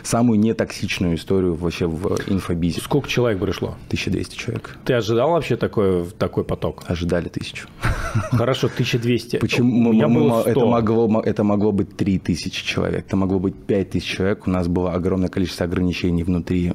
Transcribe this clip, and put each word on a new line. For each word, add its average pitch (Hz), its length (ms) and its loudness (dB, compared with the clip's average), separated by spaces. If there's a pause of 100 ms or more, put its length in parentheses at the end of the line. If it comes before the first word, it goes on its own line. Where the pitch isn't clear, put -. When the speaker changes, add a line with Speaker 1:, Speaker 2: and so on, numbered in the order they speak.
Speaker 1:
самую 117 340 2
нетоксичную 104 800 0
историю 92 400 0
вообще 85 320 -2
в 80 280 -2 (120)
инфобизе. 87 520 0
Speaker 2:
Сколько - 280 -2
человек 117 320 0
пришло? 95 340 -4 (140)
Speaker 1:
Тысяча - 220 -4
двести - 260 -4
человек. - 480 -8
Speaker 2:
Ты 135 100 0
ожидал 117 380 2
вообще 131 240 0
такой, 95 480 2 (140)
такой 98 260 -2
поток? - 420 -4
Speaker 1:
Ожидали 85 420 -2
тысячу. - 380 -10 (640)
Speaker 2:
Хорошо, 123 380 0
тысяча 123 320 -2
двести. 117 380 0
Speaker 1:
Почему? 120 520 2
Speaker 2:
У - 20 4
меня 113 140 6
Speaker 1:
Мы, - 80 4
мы, - 140 6
Speaker 2:
было 113 140 4
Speaker 1:
это 117 100 0
Speaker 2:
сто. 117 160 4
Speaker 1:
могло, 113 400 4
мо-, 110 140 2
это 107 200 0
могло 104 300 2
быть 98 240 -2
три 95 240 2
тысячи - 460 -4
человек, 90 400 -2
это - 100 -2
могло 95 220 2
быть 92 160 0
пять 98 360 -2
тысяч - 260 -2
человек. 95 300 -2
У 95 40 0
нас 90 180 0
было 90 240 0
огромное 92 380 0
количество 92 340 -2
ограничений 87 580 0
внутри. 87 520 0